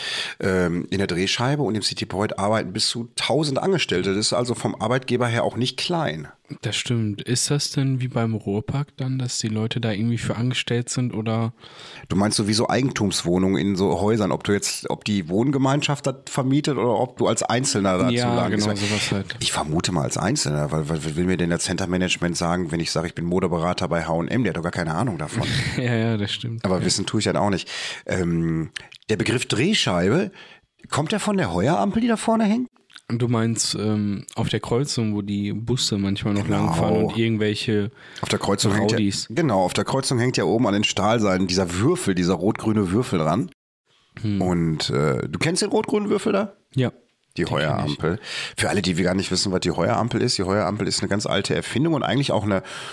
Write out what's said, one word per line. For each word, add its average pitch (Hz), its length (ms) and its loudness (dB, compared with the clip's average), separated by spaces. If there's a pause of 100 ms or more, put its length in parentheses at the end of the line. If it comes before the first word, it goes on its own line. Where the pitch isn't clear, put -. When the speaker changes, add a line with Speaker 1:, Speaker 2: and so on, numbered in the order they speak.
(400)
Speaker 1:
ähm, 90 500 2
in 101 80 0
der 98 80 0
Drehscheibe 117 560 0
und 110 120 0
im 104 80 -2
City - 240 -4
Point 101 320 -2
arbeiten 98 340 0
bis 110 160 -2
zu 117 280 -6
tausend 143 420 0
Angestellte. 98 520 0
Das 95 80 2
ist 110 140 0
also 120 220 0
vom - 200 -2
Arbeitgeber 123 520 0
her 117 180 0
auch - 120 -2
nicht 123 200 -2
klein. 80 520 -2 (320)
Speaker 2:
Das 107 160 -4
stimmt. 110 460 -2
Ist - 280 0
das 143 200 0
denn 135 320 0
wie 127 60 -2
beim 117 260 0
Ruhrpark 107 640 -4
dann, 131 200 -2
dass 127 200 -4
die 113 100 -2
Leute 110 320 -2
da 113 100 0
irgendwie 117 280 0
für - 180 -4
angestellt 120 540 -2
sind 123 240 -2
oder? 113 400 -2 (560)
Speaker 1:
Du 82 60 0
meinst 104 200 2
so 107 100 0
wie 107 60 2
so 107 160 2
Eigentumswohnungen 95 880 2
in 98 160 2
so 87 280 2
Häusern, 110 300 2
ob 180 120 -2
du 104 80 2
jetzt, - 380 -2
ob - 160 -4
die 98 240 0
Wohngemeinschaft 135 760 2
das 139 100 -2 (100)
vermietet 139 500 0
oder 110 220 2
ob 123 180 -2
du 110 100 2
als 107 160 2
Einzelner 104 540 2
da 90 140 2
Speaker 2:
Ja, 120 180 0
Speaker 1:
Zulagen 107 280 0
Speaker 2:
genau, 104 120 0
Speaker 1:
gibst. 101 180 -2
Speaker 2:
sowas 104 260 -2
halt. 98 280 -4
Speaker 1:
Ich - 100 -2
vermute 76 420 -2
mal 80 100 2
als 64 160 -2
Einzelner, 76 520 0
weil, 78 200 -2
weil, 78 120 -2
was 76 140 -4
will 90 80 2
mir 90 140 2
denn 85 100 2
der 85 100 2
Center 92 280 -2
Management 90 500 0
sagen, 87 340 0
wenn 82 100 0
ich 82 100 -2
sage, 82 160 -2
ich 82 80 -8
bin 82 100 -4
Modeberater 87 640 0
bei 85 160 0
H 82 80 -2
und 82 160 0
M? 123 160 0
Der 92 80 2
hat 87 60 -4
doch 80 40 -4
gar 85 100 -2
keine 80 220 -2
Ahnung 87 220 -2
davon. 76 300 -4 (160)
Speaker 2:
<laughs> - 160 -4
Ja, 123 160 0
ja, 113 240 0
das 101 160 -2
stimmt. 113 320 -6
Speaker 1:
Aber 90 140 2
Speaker 2:
Ja. 82 40 -2
Speaker 1:
wissen 90 220 0
tue 107 140 -2
ich 101 40 -2
das 95 120 0
auch 95 140 2
nicht. 90 160 -2 (380)
Ähm, 82 640 0 (380)
der 107 80 0
Begriff 110 300 0
Drehscheibe, 123 840 2 (580)
kommt 151 220 0
der 214 80 0
von 202 180 0
der 107 160 0
Heuerampel, 196 480 2
die 247 60 2
da 226 100 2
vorne 226 260 2
hängt? 233 240 2 (420)
Speaker 2:
Und 120 100 0
du 120 80 2
meinst, 113 460 2
ähm, 104 500 0 (120)
auf 107 120 -2
der 110 120 -2
Kreuzung, 120 540 0
wo 104 80 0
die 101 300 -2
Busse 113 460 0
manchmal 98 360 0
noch 101 120 0
Speaker 1:
Genau. 104 200 2
Speaker 2:
langfahren 104 380 2
und 104 140 -2
irgendwelche 107 720 0 (320)
Speaker 1:
Auf - 60 -2
der 101 100 2
Kreuzung 98 360 0
hängt 104 180 2
ja, 127 40 2
Speaker 2:
Raudis. 101 340 0
Speaker 1:
genau, 113 340 2
auf 90 100 0
der 104 100 0
Kreuzung 135 340 0
hängt 123 200 2
ja 110 60 2
oben 113 220 4
an 98 80 4
den 107 100 2
Stahlseilen 101 600 2
dieser 90 280 0
Würfel, 107 400 2
dieser 90 200 2
rot-grüne 104 560 0
Würfel 104 280 2
dran. 82 320 0 (720)
Speaker 2:
Hm. 101 180 0
Speaker 1:
Und, 85 500 0
äh, 69 380 0
du - 100 -6
kennst 170 240 -2
den 208 80 -2
rot-grünen 208 400 0
Würfel 208 220 0
da? 196 220 0 (200)
Speaker 2:
Ja. 127 180 2 (440)
Speaker 1:
Die 87 60 0
Speaker 2:
Den 80 60 0
kenn - 100 0
ich. 78 60 2
Speaker 1:
Heuerampel. 76 560 0 (360)
Für - 140 0
alle, 95 120 0
die 87 120 2
gar 90 200 2
nicht 95 160 0
wissen, 92 220 0
was 90 80 2
die 87 120 0
Heuerampel 110 500 0
ist, 123 160 0
die 95 60 0
Heuerampel 98 420 0
ist - 140 -2
eine 98 80 0
ganz 101 180 0
alte - 280 0
Erfindung 143 400 0
und 127 100 0
eigentlich 131 280 0
auch 101 120 0
eine, 98 180 2 (300)